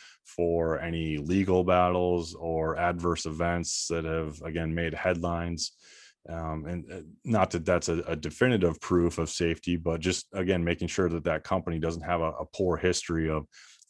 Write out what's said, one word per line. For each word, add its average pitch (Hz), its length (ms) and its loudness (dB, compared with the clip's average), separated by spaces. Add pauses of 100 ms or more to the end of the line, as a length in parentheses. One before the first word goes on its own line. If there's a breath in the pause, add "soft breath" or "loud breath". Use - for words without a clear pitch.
(240 loud breath)
for 82 560 0
any 80 380 -2
legal 92 440 2
battles 90 720 4
or 80 440 -2
adverse 87 480 0
events 85 640 -2
that 82 180 -2
have, 78 340 -4
again, 80 340 -4
made 82 200 -2
headlines. 85 800 -2 (560 loud breath)
Um, 80 380 -6
and, 85 260 -8
uh, 90 100 -12 (220)
not 101 280 2
that 82 120 -2
that's 87 240 2
a, 82 100 0 (100)
a 80 80 -4
definitive 85 640 2
proof 85 380 2
of 82 120 -2
safety, 85 460 0
but 82 240 -2
just, 90 320 -2
again, 92 320 2
making 85 240 0
sure 92 200 2
that 82 140 -2
that 80 220 -2
company 85 340 -2
doesn't 82 240 -2
have 87 180 0
a, 80 120 0
a 76 140 -8
poor 90 300 0
history 82 540 0
of 76 160 -2 (440 loud breath)